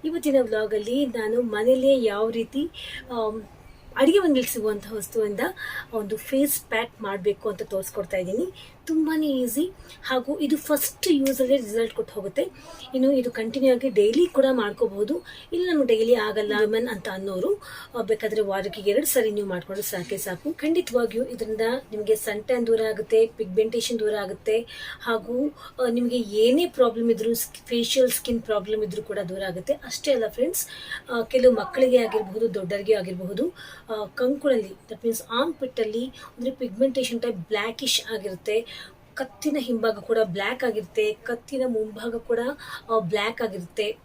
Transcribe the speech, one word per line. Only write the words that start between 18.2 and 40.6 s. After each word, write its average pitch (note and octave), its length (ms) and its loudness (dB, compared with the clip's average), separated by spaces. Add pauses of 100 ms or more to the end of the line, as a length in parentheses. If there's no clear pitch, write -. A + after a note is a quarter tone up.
ವಾರಕ್ಕೆ G3 400 -2
ಎರಡು G#3 260 2
ಸರಿ A3 240 2
ನೀವು G#3 180 -2
ಮಾಡ್ಕೊಂಡು F#3+ 340 -6
ಸಾಕೇ F#3+ 340 -6
ಸಾಕು. F#3+ 360 -6
ಖಂಡಿತವಾಗಿಯೂ B3 720 0
ಇದರಿಂದ A3 360 -6 (300)
ನಿಮಗೆ G#3+ 260 0
ಸನ್ G#3+ 280 -6
ಟ್ಯಾನ್ B3 220 0
ದೂರ A3+ 220 4
ಆಗುತ್ತೆ, A3 380 4
ಪಿಗ್ಮೆಂಟೇಷನ್ A3+ 720 -2
ದೂರ G#3+ 160 0
ಆಗುತ್ತೆ, G3+ 460 -2 (420)
ಹಾಗೂ, A#3+ 480 0
ಆ, - 380 -4
ನಿಮಗೆ A#3+ 280 0
ಏನೇ A#3 500 4
ಪ್ರಾಬ್ಲಮ್ A#3 440 2
ಇದ್ರೂ, A3 240 2 (320)
ಫೇಶಿಯಲ್ A#3+ 440 2
ಸ್ಕಿನ್ A#3 320 -4
ಪ್ರಾಬ್ಲಮ್ G#3+ 420 -2
ಇದ್ರೂ G3+ 180 -6
ಕೂಡ F#3+ 160 -6 (100)
ದೂರ F#3 180 -6
ಆಗುತ್ತೆ. F3+ 260 -4
ಅಷ್ಟೇ C#4 400 -2
ಅಲ್ಲ A#3 160 2
ಫ್ರೆಂಡ್ಸ್, D4 380 -2 (440)
ಆ, A#3 120 -2
ಕೆಲವು B3+ 320 6
ಮಕ್ಕಳಿಗೆ B3 420 4
ಆಗಿರಬಹುದು, G#3+ 580 2
ದೊಡ್ಡರಿಗೆ G3 400 0
ಆಗಿರಬಹುದು, F#3+ 600 -4 (360)
ಆ, G#3+ 160 -4
ಕಂಕುಳಲ್ಲಿ, B3+ 640 0 (160)
that - 140 -12
means A3+ 280 -2
ಆರ್ಮ್ C#4+ 240 0
ಪಿಟ್ಟಲ್ಲಿ A#3 520 -4
ಅಂದ್ರೆ B3+ 440 -8
ಪಿಗ್ಮೆಂಟೇಷನ್ A#3+ 720 -2
ಟೈಪ್ A#3 160 -4
ಬ್ಲ್ಯಾಕಿಶ್ A3 760 -4
ಆಗಿರುತ್ತೆ, G#3 600 -4 (420)
ಕತ್ತಿನ C#4 460 -4
ಹಿಂಭಾಗ A3+ 380 0
ಕೂಡ A3+ 260 0
ಬ್ಲ್ಯಾಕ್ G3+ 400 -4